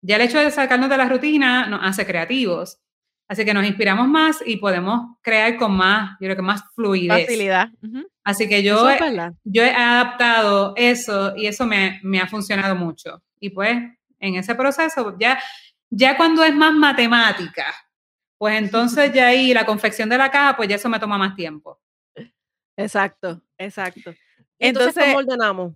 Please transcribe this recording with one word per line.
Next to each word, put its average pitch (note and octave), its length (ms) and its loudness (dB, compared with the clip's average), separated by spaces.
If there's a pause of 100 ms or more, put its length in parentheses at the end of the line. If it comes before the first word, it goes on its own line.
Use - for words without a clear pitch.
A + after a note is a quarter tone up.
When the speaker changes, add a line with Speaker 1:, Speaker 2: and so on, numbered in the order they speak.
Speaker 1:
Ya G3 140 0
el A3+ 60 2
hecho A#3+ 160 0
de D4 120 2
sacarnos C4+ 400 0
de C#4 80 2
la B3+ 100 2
rutina C4 580 0
nos G3+ 160 -6
hace F#3+ 240 -2
creativos. F3+ 720 -4 (500)
Así G#3+ 160 -4
que G#3 100 2
nos G3+ 100 2
inspiramos G#3 440 2
más D#4 360 2
y A3+ 120 -4
podemos G3 680 -2
crear A3+ 340 0
con A3 200 0
más, G3 440 2
yo F#3+ 60 -8
creo F#3+ 100 -2
que F#3 60 -6
más G3+ 220 -4 (100)
fluidez. F#3 520 0
Speaker 2:
Facilidad. G#3 420 0 (120)
Ujú. B3 260 -12 (180)
Speaker 1:
Así G3+ 240 -2
que G3+ 140 2
yo G3+ 140 2
Speaker 3:
Eso A#3+ 140 4
es C#4 100 2
Speaker 1:
he, E4 40 0
Speaker 3:
verdad. F3 280 -4 (120)
Speaker 1:
yo A3 180 2
he B3 80 4
adaptado A#3 1040 2
eso A#3 600 0
y G#3+ 100 -4
eso G#3 180 -4
me, G3 380 -2
me F#3+ 180 -2
ha F#3 60 -2
funcionado G3 480 -4
mucho. E3+ 480 -8 (160)
Y G3+ 120 -10
pues, G3+ 260 -2 (420)
en F#3+ 160 -4
ese F#3+ 220 -6
proceso, C4+ 600 -2
ya, A#3+ 220 0 (500)
ya B3+ 260 2
cuando E4 280 4
es D#4 100 4
más D#4 180 6
matemática, A#3 960 2 (680)
pues G#3+ 220 -2
entonces A#3 540 0
Speaker 3:
<laughs> - 20 -8
Speaker 1:
ya B3+ 140 6
ahí B3+ 260 4
la A3 100 2
confección G#3+ 440 -2
de B3 100 2
la C4+ 120 2
caja, C#4+ 260 2
pues A3 120 -2
ya G3+ 80 0
eso G3+ 120 -6
me A3+ 100 -2
toma G#3 200 -4
más F#3+ 180 -2
tiempo. D#3 420 -14 (960)
Speaker 3:
Exacto, G3 680 -4 (160)
exacto. F#3 560 -12 (440)
Entonces, B3+ 380 0
Speaker 2:
Entonces D#4+ 80 2
Speaker 3:
¿cómo C#4+ 140 4
ordenamos? G#3+ 580 -2